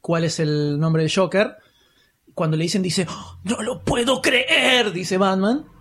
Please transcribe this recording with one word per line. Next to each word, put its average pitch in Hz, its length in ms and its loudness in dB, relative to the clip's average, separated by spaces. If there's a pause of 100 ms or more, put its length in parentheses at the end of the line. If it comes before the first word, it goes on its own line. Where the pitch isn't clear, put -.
cuál 165 240 -2
es 160 160 -4
el 147 400 0
nombre 160 220 2
del 156 120 0
Joker. 190 420 0 (760)
Cuando 160 240 0
le 156 60 0
dicen, 175 180 0
dice, 180 300 -2
"¡Oh, - 340 -16
no 220 160 -2
lo 233 240 -8
puedo 247 380 0
creer!", 254 680 2
dice 185 280 -2
Batman. 196 480 2 (140)